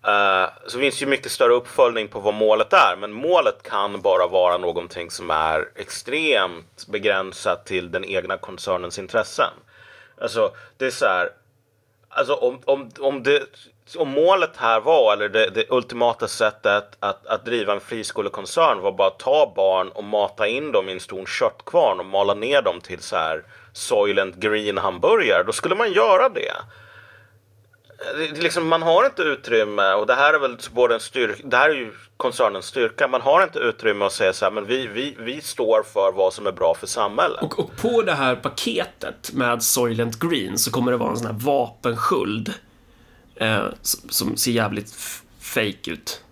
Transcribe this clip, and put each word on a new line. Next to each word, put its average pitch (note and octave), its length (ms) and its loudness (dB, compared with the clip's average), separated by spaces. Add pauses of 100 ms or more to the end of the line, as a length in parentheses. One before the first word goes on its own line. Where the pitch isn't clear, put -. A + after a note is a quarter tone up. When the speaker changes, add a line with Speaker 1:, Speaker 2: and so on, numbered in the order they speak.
Speaker 1:
Eh, G2 420 4 (180)
så A#2+ 120 -8
finns C3+ 220 0
ju C#3 40 -4
mycket C3+ 260 -2
större A#2+ 220 4
uppföljning A#2+ 540 2
på G#2+ 120 -12
vad G#2 140 0
målet G#2+ 400 4
är, A#2 260 6
men G#2 140 -10
målet C#3+ 500 2
kan G2+ 380 -2
bara F#2 260 4
vara F2+ 300 2
någonting F2 540 -6
som F2 180 -10
är D#2 460 0
extremt G#2 1120 -4
begränsat G2 800 -2
till F2+ 260 -6
den F#2 140 -6
egna F#2 320 -4
koncernens F2+ 600 -6
intressen. G#2+ 520 -2 (720)
Alltså, A2 300 0 (260)
det C3 80 -2
är B2+ 60 0
så C3+ 140 -2
här, F2+ 240 2 (800)
alltså, C3+ 240 -2
om, B2+ 320 -2
om, C3+ 240 -2 (100)
om C#3 240 -2
det, C#3 200 2 (540)
om D3+ 120 -2
målet E3 480 2
här A2+ 240 2
var, B2+ 320 6
eller G#2 160 0
det, G#2 200 4
det G#2+ 200 -2
ultimata A#2+ 580 0
sättet G#2 720 0
att, - 260 -6
att G#2+ 200 -4
driva A2 280 0
en G2+ 80 -4
friskolekoncern G#2+ 1000 -2
var F#2+ 100 0
bara F#2+ 160 2
att - 120 -2
ta C#3+ 360 2
barn F#2+ 340 2
och G#2+ 140 -10
mata G#2 440 0
in C#3 240 -4
dem F#2+ 180 2
i - 20 -6
en F#2 80 -8
stor F#2+ 260 -12
köttkvarn A2+ 720 0
och F2 60 -8
mala G2 280 2
ner B2+ 280 0
dem F2 200 -2
till F2+ 200 -12
så - 140 -8
här D#2+ 280 -2 (300)
Soylent G2+ 600 0
Green G#2 420 -2
hamburgare, G2 680 2
då F#2 80 -2
skulle - 240 -2
man G#3+ 180 -2
göra A3 360 4
det. - 240 -6 (1600)
Det, D#3+ 100 -4
det, D3+ 140 -8
liksom, E3 260 0
man E3 140 2
har E3 240 4
inte - 160 -2
utrymme, G#2+ 720 2
och G#2 140 2
det B2+ 60 4
här C#3+ 200 4
är D3+ 60 2
väl B2+ 180 -2 (140)
både A#2+ 220 4
en A2 60 -2
styrk-, A2 440 -4
det B2 140 2
här C#3+ 120 6
är D#3 40 2
ju A#2 200 -6 (240)
koncernens A2 480 -2
styrka, B2+ 420 0
man B2 140 0
har D3+ 220 4
inte F3 160 -2
utrymme A2 460 0
att F#2+ 80 0
säga F#2+ 200 2
så - 120 -2
här: F#2+ 60 2
"Men G#2 140 -6
vi, B2 220 -2
vi, B2+ 320 -8
vi B2+ 220 -10
står A2 420 0
för G2 280 0
vad F#2+ 220 0
som G#2 140 -6
är F#2 40 -2
bra E2+ 220 0
för - 140 -6
samhället." A2 560 -2
Speaker 2:
Och, - 160 -6
och - 120 -4 (100)
på A#3 200 2
det F#3+ 100 0
här C3+ 240 0
paketet - 1000 -6
med A#2+ 300 0
Soylent A#2 560 0
Green B2+ 380 -2
så B2 140 0
kommer B2 200 0
det B2 60 0
vara - 120 -2
en - 80 -4
sån A#2 100 -6
här A2 180 -6
vapensköld, A2+ 1080 -2 (840)
eh, A2 280 0 (180)
som, - 280 -6
som - 280 -4
ser - 140 -2
jävligt G#2 460 -2
f-, - 240 -12 (180)
fake - 520 -4
ut. - 400 -12